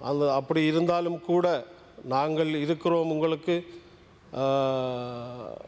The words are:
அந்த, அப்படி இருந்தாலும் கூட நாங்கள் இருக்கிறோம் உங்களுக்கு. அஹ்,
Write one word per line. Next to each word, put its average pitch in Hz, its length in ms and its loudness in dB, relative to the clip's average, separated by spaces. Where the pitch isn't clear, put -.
அந்த, 143 320 2
அப்படி 156 320 2
இருந்தாலும் 170 560 2
கூட 175 440 2
நாங்கள் 156 520 0
இருக்கிறோம் 160 560 0
உங்களுக்கு. 160 440 0
அஹ், 123 1200 -2